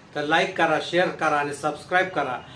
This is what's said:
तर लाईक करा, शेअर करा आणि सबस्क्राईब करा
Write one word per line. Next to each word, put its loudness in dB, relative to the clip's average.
तर -4
लाईक 2
करा, 4
शेअर 2
करा 0
आणि 0
सबस्क्राईब 0
करा -4